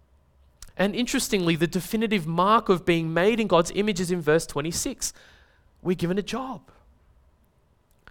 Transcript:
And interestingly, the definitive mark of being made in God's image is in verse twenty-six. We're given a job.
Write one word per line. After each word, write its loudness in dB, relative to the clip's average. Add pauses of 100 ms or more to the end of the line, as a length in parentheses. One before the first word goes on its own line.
(760)
And 0
interestingly, 0
the 0
definitive -2
mark 2
of 2
being 0
made 4
in 0
God's 2
image 0
is -2
in 0
verse 2
twenty-six. -6 (680)
We're 0
given -2
a -4
job. -8 (1500)